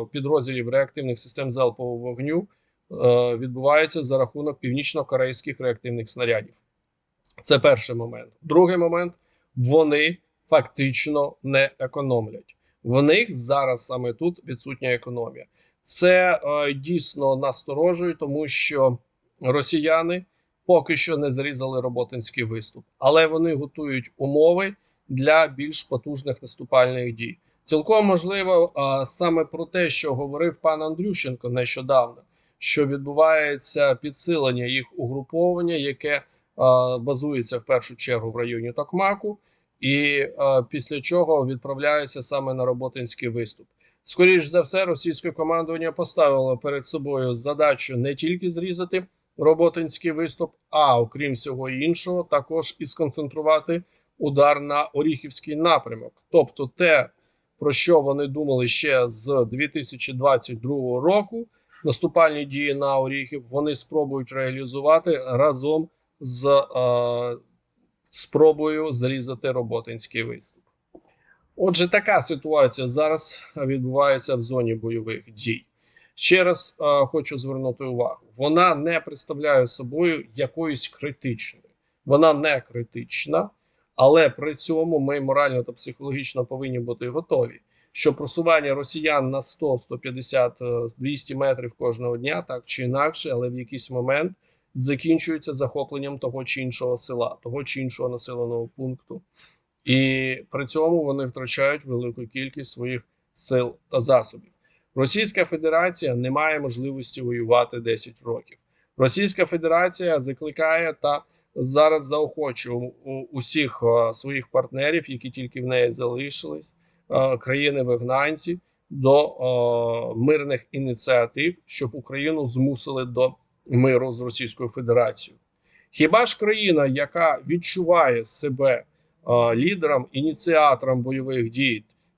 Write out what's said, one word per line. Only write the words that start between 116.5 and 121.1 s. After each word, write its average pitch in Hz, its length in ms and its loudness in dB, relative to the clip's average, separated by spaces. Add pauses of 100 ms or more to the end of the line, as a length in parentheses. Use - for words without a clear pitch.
е, 131 280 2
країни-вигнанці, 139 1200 -2 (300)
до, 139 360 4
е, 120 880 -2
мирних 143 560 0
ініціатив, 131 840 0 (100)